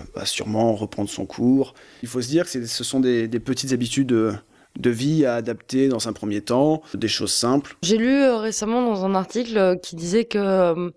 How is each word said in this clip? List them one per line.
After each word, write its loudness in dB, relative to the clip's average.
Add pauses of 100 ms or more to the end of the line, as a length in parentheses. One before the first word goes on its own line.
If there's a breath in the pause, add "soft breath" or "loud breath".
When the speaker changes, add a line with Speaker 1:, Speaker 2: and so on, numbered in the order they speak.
(140)
Speaker 1:
va -10
sûrement 0
reprendre -6
son -10
cours. 0 (300 loud breath)
Il -10
faut -6
se -6
dire 2
que -10
c'est, -6
ce -6
sont 0
des, 2
des -4
petites -4
habitudes, 0
euh, 4 (460 soft breath)
de 2
vie 2
à 0
adapter 0
dans -2
un -2
premier -4
temps, 2 (100)
des -2
choses -2
simples. 0
Speaker 2:
J'ai 2
lu, 2
euh, 4
récemment -2
dans 0
un 2
article, -2
euh, 6
qui -8
disait 0
que, -4
euh, 2